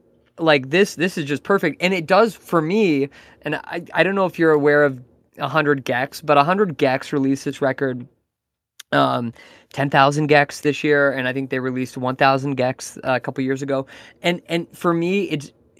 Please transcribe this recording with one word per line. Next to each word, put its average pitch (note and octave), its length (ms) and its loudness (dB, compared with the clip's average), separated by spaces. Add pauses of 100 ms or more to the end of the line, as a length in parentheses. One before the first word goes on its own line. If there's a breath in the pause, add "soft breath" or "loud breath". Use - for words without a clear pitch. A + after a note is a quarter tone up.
(380)
like, D3 300 4
this, F#3 280 2
this F3 200 -2
is D#3+ 80 -4
just C#3 180 -4
perfect. F#3+ 400 0
And F#3 120 0
it F3 120 -2
does G3 300 4
for - 240 -2
me, D#3 480 2 (340 loud breath)
and D3 120 -6
I, - 280 -8 (120)
I E3 80 4
don't F#3+ 120 0
know F#3+ 120 0
if - 120 -6
you're D#3+ 140 4
aware D3 320 4
of C3+ 160 0 (380)
a C#3+ 100 -6
hundred D3 380 0
gecs, B2+ 380 -4
but D3+ 120 4
a C#3+ 80 6
hundred F#3 340 0
gecs C3 340 0
released C3+ 340 0
this C#3+ 160 -8
record, C3 440 -2 (840)
um, B2+ 400 2 (400 loud breath)
ten C#3 160 -2
thousand C#3+ 400 0
gecs C#3+ 320 2
this D3 240 -2
year, C#3+ 280 2
and C3 140 -4
I B2+ 60 -4
think C3+ 160 -6
they C3 100 -4
released B2+ 380 -6
one B2+ 200 -4
thousand C3+ 420 2
gecs, B2+ 400 -4
uh, C3 160 -2
a B2 60 -2
couple C3+ 220 -6
years C3 200 -4
ago. C3+ 240 -4 (360 loud breath)
And, F3 260 -2
and E3+ 180 -4 (100)
for F3 160 0
me, F3 380 0
it's, D3 200 -6 (300)